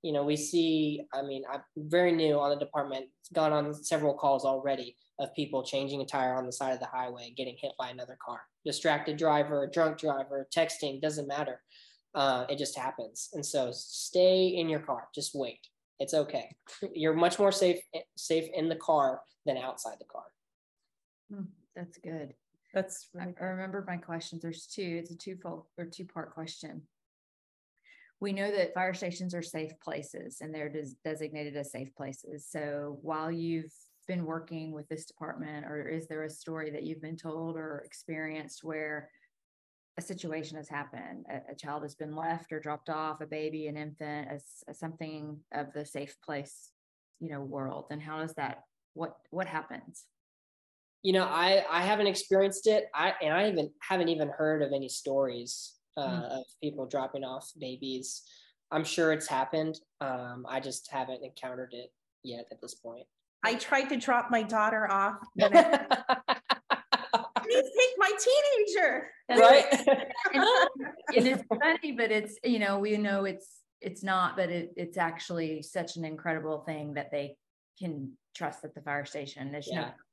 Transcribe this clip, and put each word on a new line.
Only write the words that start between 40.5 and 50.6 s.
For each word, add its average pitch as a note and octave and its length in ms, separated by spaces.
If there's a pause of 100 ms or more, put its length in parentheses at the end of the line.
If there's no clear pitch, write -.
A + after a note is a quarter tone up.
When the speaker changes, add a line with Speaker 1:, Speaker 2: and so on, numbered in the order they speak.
Speaker 2:
has D3+ 120
happened, C#3+ 600
a, - 220
a C#3+ 40
child D3 280
has C#3+ 100
been D3+ 220
left E3 360
or D#3 80
dropped D3+ 300
off, D#3 320
a D#3 60
baby, D#3 400
an D3+ 100
infant, D3+ 540
as, D3 120 (240)
as - 120
something D#3 580 (160)
of C#3+ 200
the D3 120
safe C#3+ 380
place, C#3+ 480 (480)
you E3 100
know, C#3+ 120
world? C3+ 500
And D3+ 100
how D#3 180
does D#3+ 160
that, - 280 (320)
what, D#3+ 200 (140)
what F#3 180
happens? - 580 (1000)